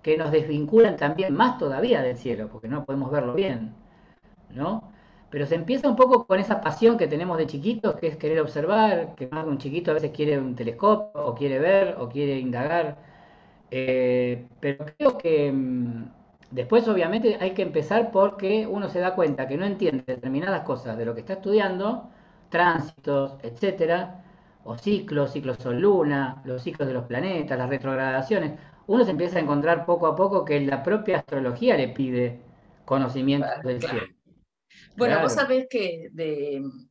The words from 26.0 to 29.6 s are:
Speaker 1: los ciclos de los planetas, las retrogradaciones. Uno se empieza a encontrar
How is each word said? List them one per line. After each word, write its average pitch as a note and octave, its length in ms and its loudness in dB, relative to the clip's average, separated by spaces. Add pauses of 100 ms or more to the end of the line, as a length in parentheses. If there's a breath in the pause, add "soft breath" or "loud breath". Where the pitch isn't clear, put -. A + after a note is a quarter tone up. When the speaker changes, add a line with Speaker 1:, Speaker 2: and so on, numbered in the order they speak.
Speaker 1:
los B2+ 180 -8
ciclos D3 260 -4
de B2+ 60 -4
los A#2+ 100 -4
planetas, C#3+ 540 -4
las B2 100 -2
retrogradaciones. C3+ 840 -2 (340 loud breath)
Uno A3+ 180 4
se F#3 80 2
empieza F3 260 0
a D#3+ 40 0
encontrar D3+ 440 2